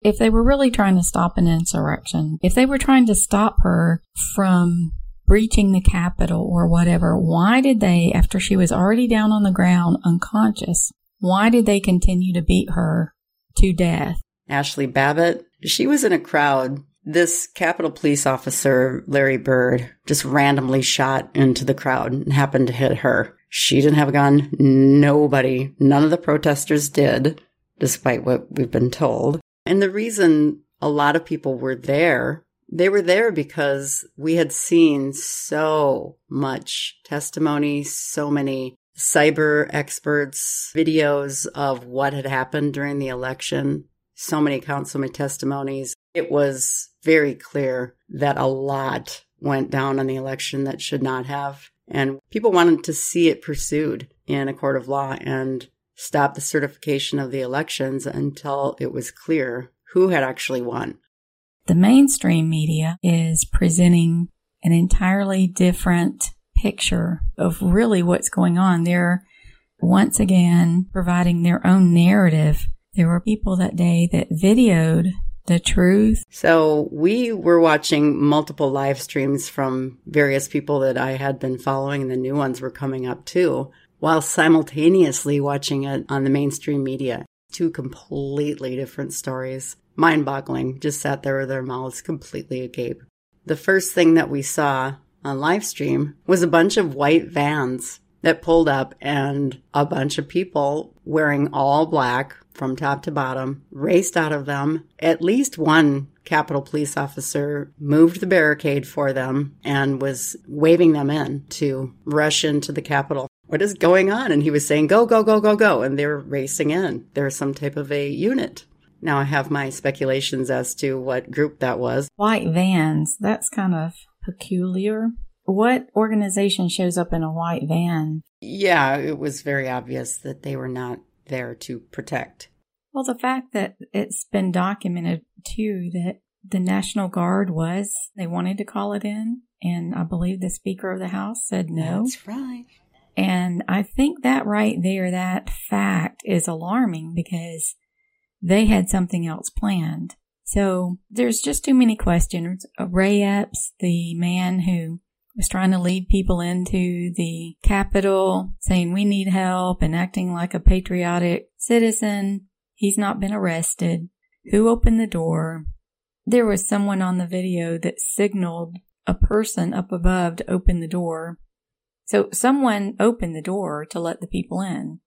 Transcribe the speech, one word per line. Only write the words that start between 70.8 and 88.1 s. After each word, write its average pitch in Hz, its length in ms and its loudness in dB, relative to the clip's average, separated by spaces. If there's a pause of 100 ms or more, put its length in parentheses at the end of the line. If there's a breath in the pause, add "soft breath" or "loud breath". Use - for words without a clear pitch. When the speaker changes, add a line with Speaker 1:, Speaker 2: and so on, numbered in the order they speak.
Speaker 1:
providing 175 520 0
their 175 240 2
own 180 260 6
narrative. 170 720 4 (280)
There 175 140 4
were 170 120 2
people 208 360 0
that 180 200 0
day 170 340 4
that - 200 0
videoed 175 800 4 (380)
the 170 120 4
truth. 208 720 4
Speaker 2:
So 156 600 2
we 214 400 0
were 170 300 4
watching 151 640 4
multiple 147 460 0
live 139 320 -2
streams 139 480 -4
from 131 560 -4
various 139 420 0
people 143 320 -2
that 135 160 0
I 131 160 -2
had 135 260 -4
been 131 200 -4
following, 139 420 -4
and 131 100 -4
the 127 60 -4
new 131 200 -4
ones 131 260 -4
were 127 80 -6
coming 131 360 -6
up 123 200 -10
too, 139 440 -2 (280 soft breath)
while 160 240 0
simultaneously 156 1160 2
watching 143 440 -2
it 135 240 -6
on 135 160 -2
the 135 60 2
mainstream 143 540 -2
media. 131 420 -6 (260)
Two 170 180 -2
completely 139 1080 -6